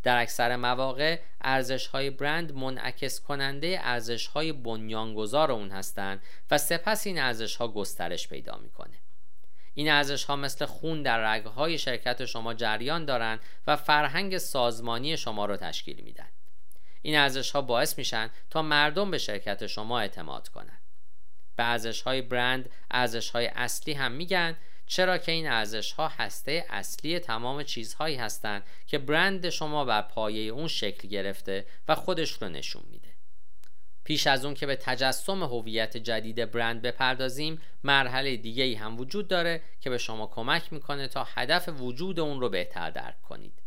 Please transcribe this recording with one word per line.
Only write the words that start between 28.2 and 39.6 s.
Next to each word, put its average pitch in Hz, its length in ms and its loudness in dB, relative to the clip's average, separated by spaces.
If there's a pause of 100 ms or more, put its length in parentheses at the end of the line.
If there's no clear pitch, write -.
که 147 120 2
برند 170 520 2
شما 151 340 0
بر 110 180 4
پایهٔ 107 500 0
اون 147 160 0
شکل 101 400 0
گرفته 98 580 -2 (220)
و 156 60 4
خودش 160 360 0
رو - 180 -2
نشون 71 420 -2
می‌ده. - 180 -2 (960)
پیش 151 220 2
از 139 180 4
اون 143 100 -2
که 147 120 -2
به 139 100 0
تجسم 131 680 0
هویت 110 540 0
جدید 113 540 0
برند 117 320 0
بپردازیم، 131 800 0 (240)
مرحلهٔ 135 520 4
دیگه‌ای 113 380 2
هم 110 260 -2
وجود 135 280 0
داره 170 320 2 (200)